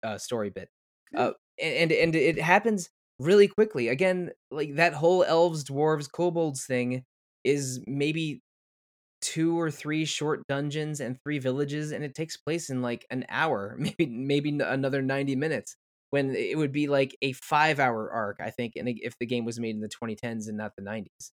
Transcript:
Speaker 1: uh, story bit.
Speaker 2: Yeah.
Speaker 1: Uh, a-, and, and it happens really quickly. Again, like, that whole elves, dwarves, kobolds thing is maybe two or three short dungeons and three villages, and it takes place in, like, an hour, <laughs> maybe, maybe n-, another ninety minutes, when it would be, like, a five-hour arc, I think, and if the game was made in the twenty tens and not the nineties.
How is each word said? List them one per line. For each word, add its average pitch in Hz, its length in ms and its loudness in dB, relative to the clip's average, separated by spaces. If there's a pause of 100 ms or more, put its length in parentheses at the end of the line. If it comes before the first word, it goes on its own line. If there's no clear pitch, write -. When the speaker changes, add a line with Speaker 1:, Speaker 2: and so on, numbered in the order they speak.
Speaker 1:
uh, 107 140 -6
story 107 320 -4
bit. 92 180 -12 (460)
Speaker 2:
Yeah. - 60 -4
Speaker 1:
Uh, - 140 2 (280)
a-, 151 200 0
and, 165 120 4
and 165 200 4
it 156 280 4
happens 196 480 4 (300)
really 202 280 8
quickly. 196 400 2
Again, 175 440 0 (200)
like, 143 240 -4
that 165 180 4
whole 170 300 6
elves, 165 400 4
dwarves, 147 480 0
kobolds 165 540 -2
thing 127 380 -2 (420)
is 131 420 0
maybe 151 540 -2 (800)
two 165 360 0
or 165 140 0
three 156 320 -4
short 151 460 -2
dungeons 147 500 -4
and 123 240 -6
three 147 160 -2
villages, 143 540 -2
and 143 100 -6
it 143 100 -8
takes 160 220 -8
place 165 340 -4
in, 127 120 -2
like, 120 280 -4
an 127 200 -6
hour, 117 460 -2
<laughs> - 40 -14
maybe, - 260 0
maybe 139 440 0
n-, 147 100 -2
another 135 420 0
ninety 135 360 0
minutes, 143 400 -4 (320)
when 135 260 0
it 107 220 0
would 147 160 0
be, 147 140 0
like, 139 340 2
a 135 100 0
five-hour 139 800 0
arc, 107 300 -4
I 101 80 -6
think, 117 260 -6
and 101 140 -4
if 117 320 -6
the 123 40 -4
game 117 200 -2
was 117 120 -6
made 113 180 -4
in 107 40 -6
the 107 80 -6
twenty 110 280 -8
tens 113 340 -8
and 107 80 -8
not 104 200 -8
the 98 60 -12
nineties. 101 520 -10